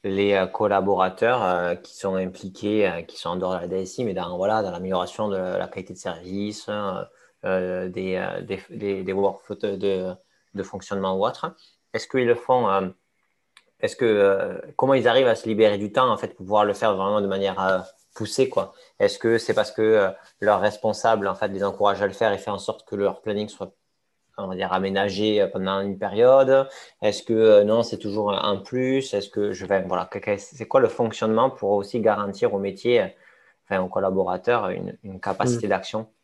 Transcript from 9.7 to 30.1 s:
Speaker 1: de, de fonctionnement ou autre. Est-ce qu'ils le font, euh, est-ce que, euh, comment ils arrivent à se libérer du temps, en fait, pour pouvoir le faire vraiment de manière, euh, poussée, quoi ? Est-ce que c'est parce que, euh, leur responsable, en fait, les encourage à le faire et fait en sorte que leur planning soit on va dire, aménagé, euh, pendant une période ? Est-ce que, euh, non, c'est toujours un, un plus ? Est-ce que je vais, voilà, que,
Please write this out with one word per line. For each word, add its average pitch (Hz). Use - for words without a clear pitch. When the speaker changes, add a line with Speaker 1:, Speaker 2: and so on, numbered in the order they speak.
Speaker 1:
de, 92
de 98
fonctionnement 95
ou 101
autre. 160
Est-ce -
qu'ils 127
le 117
font, 120
euh, 95
est-ce -
que, 123
euh, 98
comment 135
ils 123
arrivent 123
à 113
se -
libérer 104
du 101
temps, 127
en 107
fait, -
pour -
pouvoir 104
le 101
faire 107
vraiment 101
de 101
manière, 98
euh, 95
poussée, 131
quoi ? -
Est-ce 101
que 117
c'est 110
parce 107
que, 113
euh, 107
leur 101
responsable, 104
en 95
fait, 104
les 98
encourage 98
à 101
le 95
faire 110
et 98
fait 107
en 95
sorte -
que 110
leur 98
planning 104
soit -
on 98
va 92
dire, 90
aménagé, 98
euh, 92
pendant 98
une 98
période ? 131
Est-ce 104
que, 113
euh, 110
non, 113
c'est 113
toujours 104
un, -
un 98
plus ? 127
Est-ce 101
que 104
je 98
vais, 95
voilà, 90
que, 101